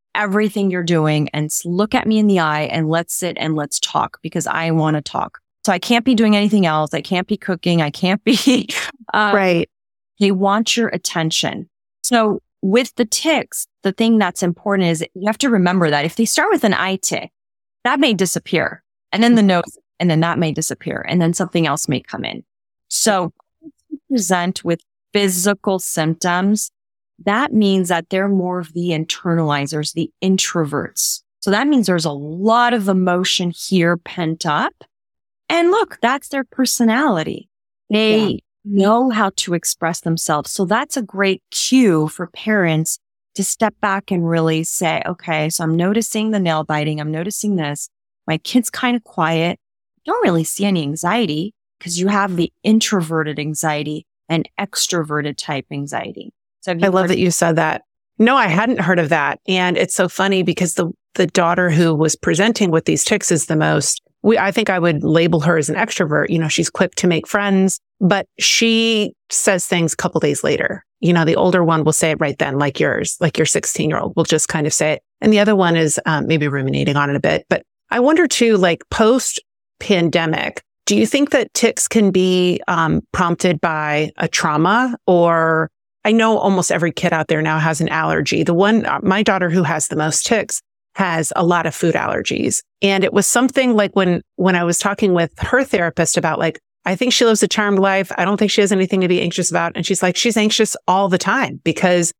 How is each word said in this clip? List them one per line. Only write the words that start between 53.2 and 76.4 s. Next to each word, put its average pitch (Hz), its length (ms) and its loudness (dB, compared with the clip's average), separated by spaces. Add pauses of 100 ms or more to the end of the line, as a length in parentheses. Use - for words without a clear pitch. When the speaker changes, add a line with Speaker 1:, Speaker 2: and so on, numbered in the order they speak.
Speaker 1:
anxiety 151 680 -4 (240)
and 165 180 0 (100)
extroverted 151 760 -4
type 139 340 -8
anxiety. - 640 -10 (280)
So 185 100 -8
have 170 100 -2
you 196 60 2
Speaker 2:
I - 20 4
love 185 160 2
Speaker 1:
heard 175 60 0
Speaker 2:
that 185 80 2
you 180 120 2
said 165 260 2
that. 160 260 -2 (360)
No, 240 180 4
I 240 100 2
hadn't 208 340 0
heard 175 180 2
of 156 120 0
that. 143 360 0
And 180 300 0
it's - 180 0
so 180 140 0
funny 190 340 0
because 175 320 -2
the, 175 160 -2 (260)
the 185 100 2
daughter 175 420 2
who 165 260 4
was 151 220 0
presenting 190 540 0
with 160 160 0
these 156 180 0
tics - 260 -2
is 160 160 0
the 156 100 -2
most 156 440 0 (220)
we, 214 160 4
I 196 120 0
think 208 200 -2
I 185 80 0
would 165 240 0
label 165 380 2
her 165 180 2
as 147 100 -2
an 160 80 -2
extrovert. 151 540 0
You 165 80 0
know, 160 100 -2
she's 165 220 -2
quick - 260 -2
to - 100 -2
make 165 200 0
friends, 196 540 0 (200)
but 190 260 2 (120)
she 226 760 0 (160)
says - 360 0
things 165 260 0
a - 40 -6
couple 170 240 -2
days 147 240 0
later. - 400 -2 (160)
You 175 120 2
know, 170 120 4
the 165 120 2
older 180 280 2
one 160 200 2
will 156 80 2
say 160 200 0
it 147 80 -4
right 139 180 -2
then, 139 200 -2
like 143 200 -2
yours, - 420 -2
like 165 160 0
your 156 100 2
sixteen-year-old - 680 -2
will 165 100 0
just - 240 0
kind 151 180 -2
of 156 60 -2
say 156 200 0
it. - 100 -6 (180)
And 214 120 4
the 208 80 6
other 208 160 4
one 170 200 4
is, 160 300 0
um, 156 200 0
maybe 151 220 0